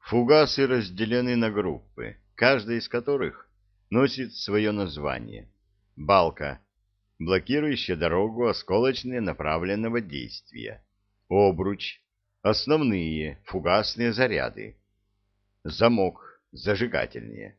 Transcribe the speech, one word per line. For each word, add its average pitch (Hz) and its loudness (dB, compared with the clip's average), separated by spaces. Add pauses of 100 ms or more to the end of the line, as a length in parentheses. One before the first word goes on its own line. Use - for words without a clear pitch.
(120)
Фугасы 135 4
разделены 120 0
на 113 2
группы, 85 -6 (160)
каждая 117 2
из 113 -6
которых 120 -4 (400)
носит 123 0
свое 107 0
название. 71 -6 (480)
Балка – 76 2 (580)
блокирующая 147 0
дорогу 98 0
осколочные 120 -2
направленного 92 -2
действия. 60 -14 (460)
Обруч – 95 2 (400)
основные 90 0
фугасные 104 0
заряды. 104 -2 (880)
Замок – - 0 (100)
зажигательные. 60 -4